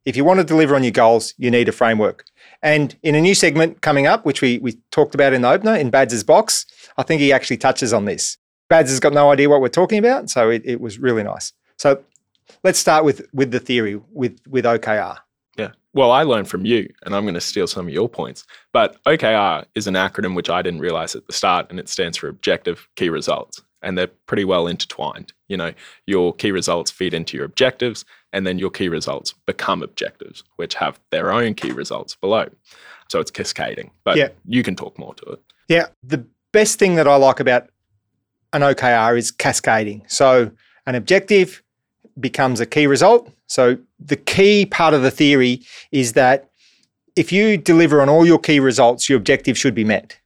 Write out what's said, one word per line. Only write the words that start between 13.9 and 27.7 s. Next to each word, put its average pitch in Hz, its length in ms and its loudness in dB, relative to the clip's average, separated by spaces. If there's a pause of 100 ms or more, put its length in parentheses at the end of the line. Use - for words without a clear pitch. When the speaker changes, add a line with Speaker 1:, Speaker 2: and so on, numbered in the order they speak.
Speaker 1:
with, 139 360 -8
with 127 180 -2
O 117 120 0
K 110 200 -4
R. 92 200 -8 (400)
Speaker 2:
Yeah. 107 120 -8 (240)
Well, 131 180 2
I 135 120 2
learned 113 260 -2
from 92 160 -8
you, 110 240 -2 (140)
and 101 120 -8
I'm 101 100 -4
gonna 85 140 -6
steal - 280 -6
some 90 200 -10
of 73 60 -12
your 98 160 -2
points. - 360 -14 (280)
But 110 320 0
O 151 100 2
K 113 180 0
R 95 300 0 (120)
is 104 120 -8
an 95 60 -4
acronym 92 420 -4
which 85 140 -6
I 87 120 -2
didn't 87 200 -8
realize 80 340 -6
at - 120 -20
the - 60 -14
start, 90 360 -2
and 90 100 -14
it - 80 -14
stands 85 300 -6
for 73 100 -12
Objective - 680 -6
Key 90 140 -2
Results. 78 520 -6 (200)
And 92 160 -8
they're 90 100 -2 (200)
pretty 104 160 -4
well 90 240 0
intertwined. - 640 -10 (160)
You 101 80 -8
know, 85 160 -8 (340)
your 90 280 0
key 104 180 -4
results 85 400 -4
feed 90 220 -6
into 82 240 -8
your 67 80 -8
objectives, 127 580 -4 (300)